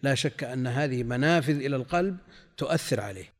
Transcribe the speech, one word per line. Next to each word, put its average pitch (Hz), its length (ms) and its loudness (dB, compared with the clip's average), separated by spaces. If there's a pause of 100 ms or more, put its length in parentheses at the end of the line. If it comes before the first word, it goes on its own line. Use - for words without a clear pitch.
لا 139 120 2
شك 139 300 -2
أن 127 220 -2
هذه 127 360 0
منافذ 139 540 4
إلى 139 200 -2
القلب 175 400 0 (400)
تؤثر 139 440 0
عليه. 98 400 -12